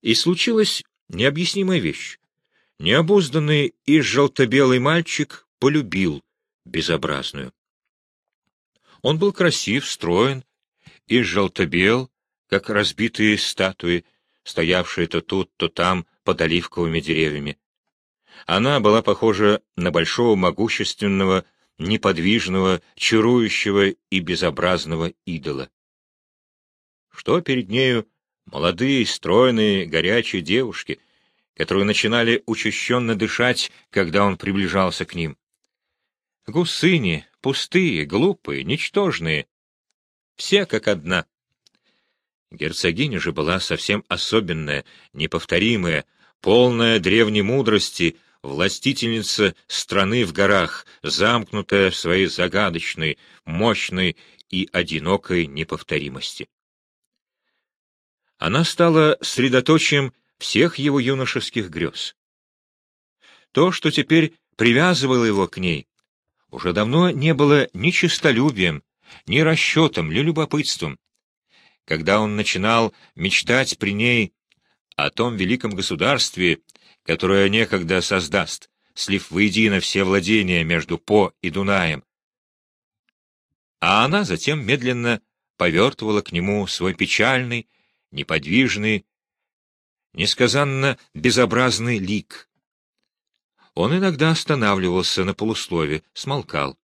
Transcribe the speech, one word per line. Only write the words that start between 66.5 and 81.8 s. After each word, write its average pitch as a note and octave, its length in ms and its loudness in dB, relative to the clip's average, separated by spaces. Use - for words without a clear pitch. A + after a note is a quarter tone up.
давно C3 380 2
не C#3+ 240 0
было C#3+ 380 4
ни A#2 180 -2
честолюбием, A#2 880 0
ни A#2 140 2
расчётом, D#3+ 680 0
ни B2+ 100 0
любопытством. D3 760 -4
Когда D#2+ 340 2
он G#2+ 160 -2
начинал G#2+ 600 0
мечтать A#2 640 0
при G2 140 -4
ней A2+ 420 0
о D2 160 -2
том A#2+ 260 -2
великом G#2 380 -2
государстве, F#2 840 -2
которое F#2+ 440 2
некогда F#2+ 540 0
создаст, F2 720 -2
слив - 340 -4
воедино G2+ 520 2
все G2 220 0
владения F#2+ 600 2
между E2 340 -2
По G#2 340 2
и F2+ 80 -4
Дунаем, F#2 520 -2